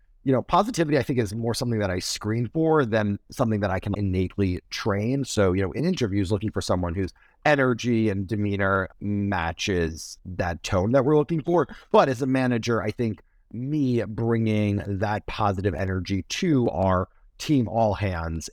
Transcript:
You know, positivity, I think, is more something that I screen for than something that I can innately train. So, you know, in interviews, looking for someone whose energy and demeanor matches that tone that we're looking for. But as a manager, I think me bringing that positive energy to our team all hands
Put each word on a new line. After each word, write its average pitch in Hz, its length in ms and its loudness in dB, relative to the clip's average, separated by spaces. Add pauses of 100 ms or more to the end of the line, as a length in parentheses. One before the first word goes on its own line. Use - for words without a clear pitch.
(240)
You 131 80 0
know, 123 100 2
positivity, 170 560 0
I 123 60 2
think, 123 160 0
is 104 140 -2
more 117 200 -2
something 120 260 -2
that 98 120 0
I 90 80 -2
screen 113 540 -4
for 156 320 4
than 104 340 0 (100)
something 110 300 0
that 98 120 0
I 92 80 -2
can 104 180 -4
innately 95 640 0 (120)
train. 113 520 -2
So, 98 300 2
you 95 100 0
know, 90 100 -4
in 135 120 -2
interviews, 101 460 0
looking 104 200 -2
for 98 100 -4
someone 90 340 -2
whose 95 180 -4 (320)
energy 123 640 2
and 98 180 -2
demeanor 101 640 0 (100)
matches 90 1300 -2
that 87 380 -4
tone 98 280 0
that 131 140 4
we're 151 120 4
looking 151 240 0
for. 170 260 2 (240)
But 196 160 6
as 127 140 -2
a 139 60 0
manager, 123 560 0
I 107 80 -2
think 113 300 -4 (300)
me 127 520 0
bringing 107 840 0
that 101 400 -2
positive 101 480 0
energy 95 560 -2
to 143 400 2
our 92 400 2 (300)
team 131 280 2
all 110 280 0
hands 82 580 -4